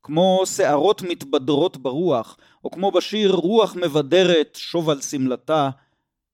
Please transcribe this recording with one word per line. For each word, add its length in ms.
כמו 420
שערות 560
מתבדרות 760
ברוח, 600
או 80
כמו 200
בשיר 400
"רוח 440
מבדרת, 800
שוב 340
על 120
שמלתה". 680